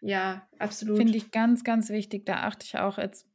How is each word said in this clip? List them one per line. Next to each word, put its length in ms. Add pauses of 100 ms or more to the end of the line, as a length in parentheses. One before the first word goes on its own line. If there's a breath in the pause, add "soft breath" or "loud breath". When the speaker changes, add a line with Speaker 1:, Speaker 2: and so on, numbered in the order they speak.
Speaker 1:
Ja, 460 (120)
absolut. 400
Speaker 2:
finde 180
ich 140
ganz, 340
ganz 240
wichtig. 380
Da 160
achte 240
ich 120
auch 200
jetzt 360